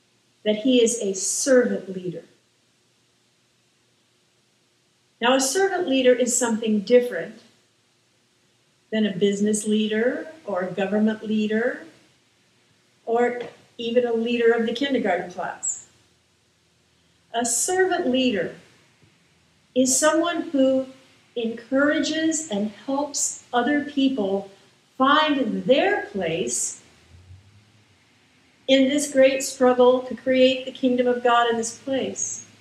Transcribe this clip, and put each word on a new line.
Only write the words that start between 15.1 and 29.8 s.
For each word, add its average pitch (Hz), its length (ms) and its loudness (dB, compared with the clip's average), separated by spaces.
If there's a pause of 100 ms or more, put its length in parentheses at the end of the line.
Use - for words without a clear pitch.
class. - 560 -10 (1500)
A 233 100 -2
servant 370 640 0
leader 240 480 0 (1200)
is 254 240 2
someone 320 520 2
who 262 360 2 (480)
encourages 294 1120 -2
and 208 220 -4 (160)
helps 285 560 -6 (100)
other 262 320 0
people 202 680 -2 (460)
find 269 680 0
their 381 420 2
place 175 720 -6 (1900)
in 269 200 6
this 285 240 -2
great 262 300 4
struggle 254 580 4